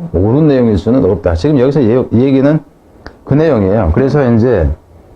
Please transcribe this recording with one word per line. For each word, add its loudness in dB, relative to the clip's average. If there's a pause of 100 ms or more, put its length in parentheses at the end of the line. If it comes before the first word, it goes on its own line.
(140)
옳은 0
내용일 2
수는 0
없다. -2
지금 0
여기서 0
얘-, 0
얘기는 2 (680)
그 -2
내용이에요. 0
그래서 0
이제, 2 (460)